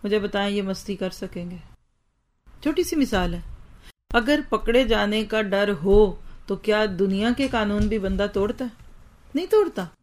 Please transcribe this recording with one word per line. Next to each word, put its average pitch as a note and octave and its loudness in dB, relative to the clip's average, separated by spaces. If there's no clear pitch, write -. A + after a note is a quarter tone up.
मुझे G#3 2
बताएं G3+ -2
ये G3+ -2
मस्ती F#3+ -6
कर F#3 -4
सकेंगे? F3+ -12
छोटी D#4+ -2
सी E4+ -2
मिसाल F#3 2
है, F3 -8
अगर B3+ 2
पकड़े A#3 2
जाने G#3+ 2
का A3 -2
डर G3+ 0
हो G3 4
तो G3 -2
क्या G#3+ 2
दुनिया G3 0
के C4+ 0
कानून G#3 0
भी A3 0
बंदा F#3+ 0
तोड़ता G#3 -2
है? A#3 -8
नहीं F4 -2
तोड़ता। E4+ 2